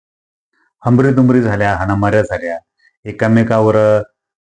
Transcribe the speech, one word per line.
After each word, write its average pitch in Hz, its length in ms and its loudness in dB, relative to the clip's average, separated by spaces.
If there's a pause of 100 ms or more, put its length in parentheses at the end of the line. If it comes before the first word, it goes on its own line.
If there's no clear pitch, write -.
(880)
हमरीतुमरी 127 560 2
झाल्या, 101 340 -2
हाणामाऱ्या 101 460 0
झाल्या, 85 360 -8 (460)
एकमेकावर, 110 720 0
अ, 107 260 2 (400)